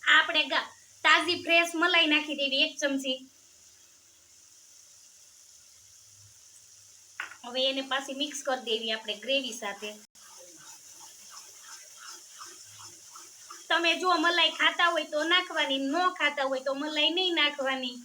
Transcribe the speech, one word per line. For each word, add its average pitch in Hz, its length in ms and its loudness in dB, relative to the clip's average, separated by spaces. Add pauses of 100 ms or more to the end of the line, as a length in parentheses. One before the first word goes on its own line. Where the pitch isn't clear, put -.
આપણે 311 380 4
ગા-, 269 240 -2 (340)
તાજી 330 420 4
ફ્રેશ 339 300 4
મલાઈ 339 320 4
નાખી 302 280 2
દેવી 277 280 0
એક 302 160 -2
ચમચી. 269 520 -4 (4000)
હવે 247 200 -4
એને 269 180 -2
પાછી 269 320 -6
મિક્સ 294 280 -6
કરી 247 200 -2
દેવી 226 280 -4
આપણે 220 240 -6
ગ્રેવી 247 380 -4
સાથે. 208 420 -10 (3750)
તમે 330 260 4
જો 349 220 2
મલાઈ 330 340 4
ખાતા 339 360 2
હોય 330 180 2
તો 302 200 -2
નાખવાની, 320 540 2
ન 294 320 2
ખાતા 294 320 0
હોય 269 180 -2
તો 269 140 -2
મલાઈ 302 360 0
નહીં 359 240 0
નાખવાની. 262 680 0